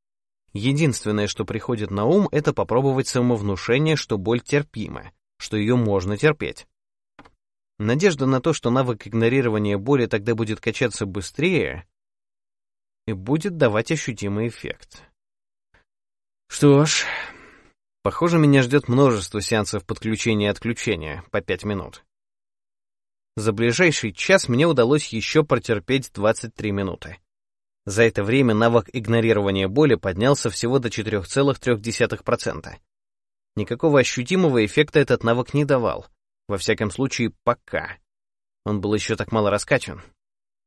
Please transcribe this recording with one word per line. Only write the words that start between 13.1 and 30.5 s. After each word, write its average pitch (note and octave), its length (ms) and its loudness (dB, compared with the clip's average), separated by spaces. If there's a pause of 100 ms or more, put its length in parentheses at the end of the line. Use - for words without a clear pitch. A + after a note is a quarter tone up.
будет D3+ 460 -4
давать A#2 340 2
ощутимый G#2+ 560 -4
эффект. - 560 -14 (1400)
Что C#3+ 380 6
ж, - 180 0 (1000)
похоже, E3+ 360 0
меня C#3 260 6
ждёт C3 240 2
множество A#2+ 540 2
сеансов G#2 440 -2
подключения A2 600 -2
и G#2 60 2
отключения F#2+ 800 -6
по G2+ 100 -2
пять F#2 240 -6
минут. - 400 -8 (1300)
За A2 140 0
ближайший A#2 600 0
час - 340 2
мне B2+ 180 2
удалось B2+ 440 2
ещё C3+ 340 0
протерпеть B2 720 -2
двадцать A2 420 -2
три G#2 160 -4
минуты. F#2+ 460 -6 (680)
За G2+ 180 2
это G#2+ 200 2
время A#2+ 300 2
навык A#2 400 2
игнорирования G#2 760 0
боли B2+ 280 4
поднялся G#2+ 540 0
всего B2 300 -2